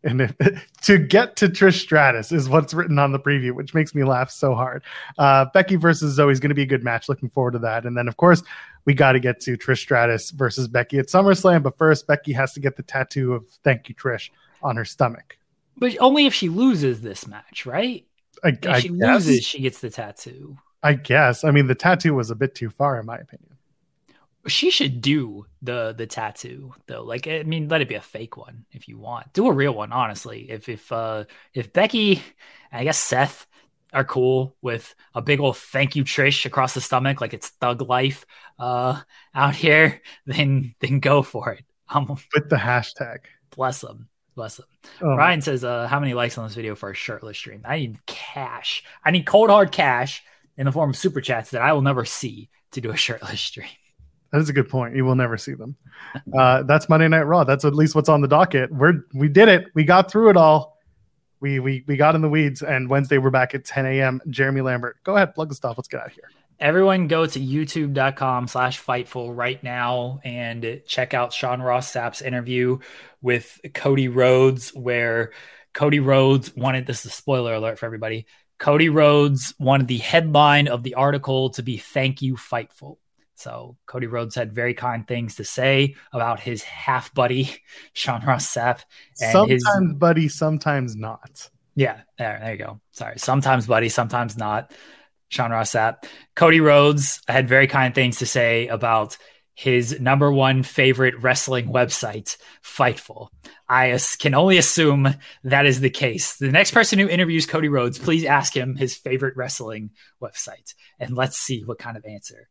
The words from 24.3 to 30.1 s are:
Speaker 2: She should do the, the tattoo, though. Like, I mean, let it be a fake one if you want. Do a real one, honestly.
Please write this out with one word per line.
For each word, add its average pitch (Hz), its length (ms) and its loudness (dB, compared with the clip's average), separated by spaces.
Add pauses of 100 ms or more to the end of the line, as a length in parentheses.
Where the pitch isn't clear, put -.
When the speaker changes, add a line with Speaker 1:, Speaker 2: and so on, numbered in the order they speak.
Speaker 2:
She - 220 0
should 135 320 -2
do 120 460 -2 (160)
the, 117 340 -6
the 113 80 -8
tattoo, 123 680 -12 (100)
though. 117 180 -16
Like, 120 240 -10
I 156 140 -6
mean, 156 260 -6
let 156 140 0
it 117 80 -4
be 113 60 -8
a 101 60 -10
fake - 360 -16
one 117 340 -20
if - 160 -20
you 110 120 -20
want. 117 340 -14
Do 226 140 2
a 226 40 4
real 139 220 0
one, 107 180 -8
honestly. 113 600 -6